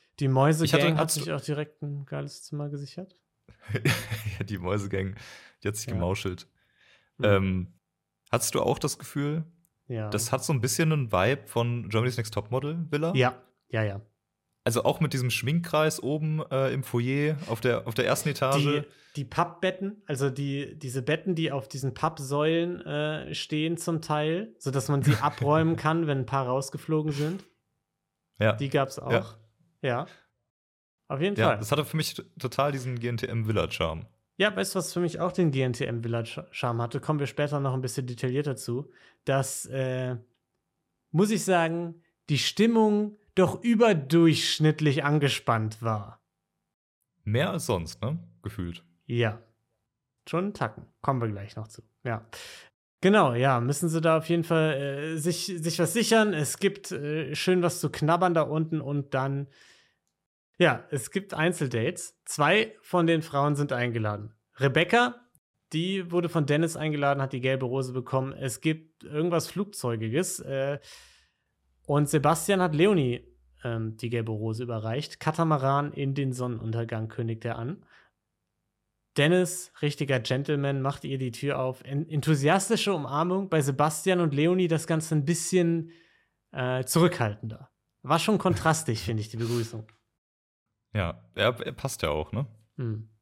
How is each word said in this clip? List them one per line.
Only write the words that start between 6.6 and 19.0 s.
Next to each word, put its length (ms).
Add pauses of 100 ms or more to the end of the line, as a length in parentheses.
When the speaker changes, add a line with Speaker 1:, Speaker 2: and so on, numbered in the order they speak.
Speaker 1:
Mhm. 80
Speaker 2:
Ähm, 480 (580)
hattest 220
du 80
auch 160
das 220
Gefühl, 460 (420)
Speaker 1:
Ja. 240
Speaker 2:
das 200
hat 120
so 100
ein 80
bisschen 320
einen 180
Vibe 360
von 420
Germany's 280
Next 180
Topmodel 560
Villa? 240
Speaker 1:
Ja, 260 (280)
ja, 140
ja. 180 (600)
Speaker 2:
Also 200
auch 160
mit 140
diesem 180
Schwingkreis 720
oben, 380 (100)
äh, 200
im 120
Foyer 520 (120)
auf 140
der, 260
auf 80
der 100
ersten 240
Etage. 340
Speaker 1:
Die, 200 (320)